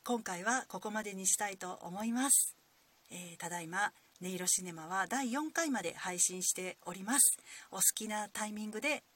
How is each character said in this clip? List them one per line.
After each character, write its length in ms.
今 180
回 220
は 240
こ 140
こ 100
ま 120
で 100
に 120
し 120
た 120
い 80
と 180
思 280
い 80
ま 180
す。 280
え 260
ー、 20
た 120
だ 120
い 60
ま、 260
音 80
色 180
シ 160
ネ 100
マ 140
は 200
第 240
四 200
回 200
ま 100
で 120
配 260
信 240
し 80
て 300
お 100
り 120
ま 140
す。 200
お 60
好 40
き 280
な 180
タ 200
イ 40
ミ 140
ン 60
グ 100
で 240